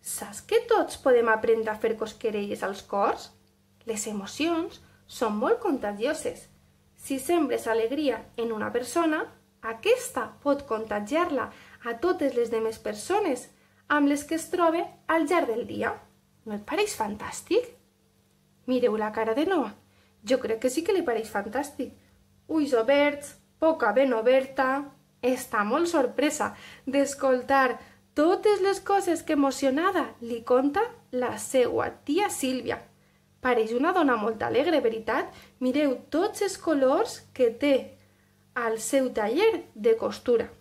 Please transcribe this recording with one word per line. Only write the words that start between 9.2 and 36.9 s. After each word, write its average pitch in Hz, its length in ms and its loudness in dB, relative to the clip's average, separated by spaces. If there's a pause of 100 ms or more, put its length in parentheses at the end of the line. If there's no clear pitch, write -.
aquesta 240 640 -2 (160)
pot 285 240 0
contagiar-la 220 880 -2 (340)
a 233 160 -6
totes 339 320 0
les 240 160 0
demés 220 320 -2
persones 302 680 -2 (400)
amb 285 220 4
les 285 160 0
que 320 100 -4
es 320 140 -6
trobe 339 380 2 (200)
al 320 220 2
llarg 339 240 2
del 214 160 -4
dia. 214 240 -4 (520)
No 208 120 -8
et 208 80 -12
pareix 415 320 -2
fantàstic?" 214 720 -2 (960)
Mireu 247 320 2
la 214 160 -2
cara 226 240 0
de 302 80 2
Noa. 302 300 0 (500)
Jo 247 160 2
crec 226 240 -4
que 254 80 0
sí 320 100 -2
que 403 140 2
li - 80 0
pareix 220 240 -2
fantàstic. 220 640 -6 (560)
Ulls 294 240 0
oberts, 285 640 2 (240)
boca 311 320 2
ben 262 240 4
oberta. 262 720 2 (320)
Està 247 400 -2
molt 277 320 2
sorpresa 262 640 0 (300)
d'escoltar 269 920 2 (360)
totes 392 460 4
les 381 240 0
coses 381 400 0
que 311 100 -2
emocionada 277 680 2 (160)
li 233 240 -8
conta 277 380 2 (300)
la 247 280 -4
seua - 480 0 (160)
tia 359 260 0
Sílvia. 254 520 -4 (600)
Pareix 220 300 2
una 277 240 0
dona 285 240 4
molt 214 240 -4
alegre, 302 400 2
veritat? 226 480 -2 (320)
Mireu 262 320 2 (160)
tots 403 320 0
els 381 160 -4
colors 294 640 2 (120)